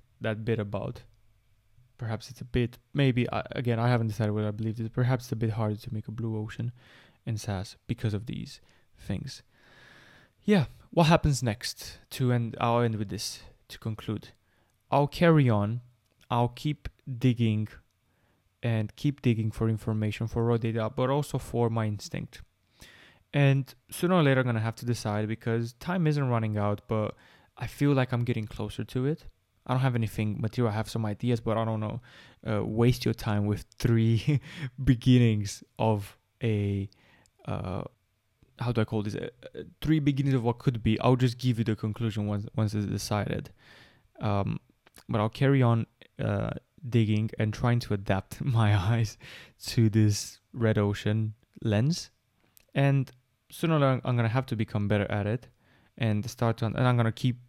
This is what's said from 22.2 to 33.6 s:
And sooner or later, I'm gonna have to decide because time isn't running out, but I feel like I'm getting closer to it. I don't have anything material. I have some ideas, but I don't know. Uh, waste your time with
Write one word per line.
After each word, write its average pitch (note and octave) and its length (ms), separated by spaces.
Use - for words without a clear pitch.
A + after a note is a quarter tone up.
And C#3 400
sooner F3+ 260
or E3+ 60
later, C3+ 180
I'm B2 60
gonna A2+ 140
have A2+ 160
to A#2+ 100
decide G#2+ 420
because A#2 460
time F3 320
isn't D3 220
running A2 300
out, G#2 300
but G#2+ 260
I B2+ 100
feel C#3+ 260
like C3 200
I'm A#2 120
getting A2+ 220
closer G#2+ 380
to B2+ 220
it. D#3 200
I - 60
don't B2+ 100
have C3 120
anything A2 460
material. A2 320
I G#2 40
have A2 140
some A2+ 160
ideas, A2+ 340
but A2+ 160
I A2+ 80
don't A2 160
know. G#2+ 200
Uh, G#2+ 200
waste A#2 400
your A2+ 100
time G#2 320
with G#2 180